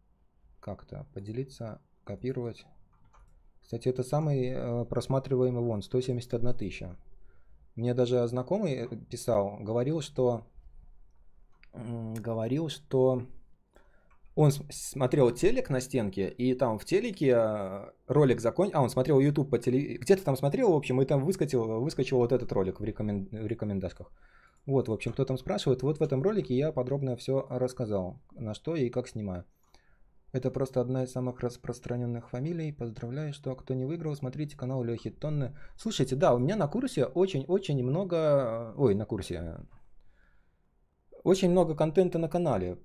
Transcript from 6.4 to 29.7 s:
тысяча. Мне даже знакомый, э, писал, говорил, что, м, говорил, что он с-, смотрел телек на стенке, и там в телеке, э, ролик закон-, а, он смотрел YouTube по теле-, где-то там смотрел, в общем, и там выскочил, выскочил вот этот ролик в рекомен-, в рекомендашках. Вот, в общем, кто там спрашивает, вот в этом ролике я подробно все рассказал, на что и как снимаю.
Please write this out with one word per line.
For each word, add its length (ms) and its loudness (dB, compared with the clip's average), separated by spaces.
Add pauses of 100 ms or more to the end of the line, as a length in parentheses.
тысяча. 420 -6 (800)
Мне 160 -2
даже 340 4
знакомый, 460 -2
э, 240 -6 (140)
писал, 500 0
говорил, 400 -2
что, 460 0 (1300)
м, 400 -8
говорил, 560 -2
что 540 2 (1120)
он 180 6
с-, 180 -8
смотрел 640 2
телек 360 2
на 120 0
стенке, 500 -2
и 240 0
там 240 0
в 80 -12
телеке, 500 2
э, 540 0 (160)
ролик 340 6
закон-, 320 2
а, 80 2
он 80 4
смотрел 320 4
YouTube 300 4
по 80 2
теле-, 400 0
где-то 260 4
там 120 2
смотрел, 360 4
в 40 6
общем, 260 2
и 20 4
там 180 2
выскочил, 580 0
выскочил 360 0
вот 160 4
этот 200 2
ролик 280 0
в 40 -6
рекомен-, 460 -4
в 160 -6
рекомендашках. 640 -6 (540)
Вот, 240 2
в 40 -2
общем, 200 -2
кто 120 0
там 140 -2
спрашивает, 440 0
вот 160 -2
в 40 -2
этом 200 0
ролике 340 0
я 160 0
подробно 440 -2
все 320 -2
рассказал, 720 -2 (140)
на 220 -8
что 220 -6
и 140 2
как 180 -4
снимаю. 360 -6 (880)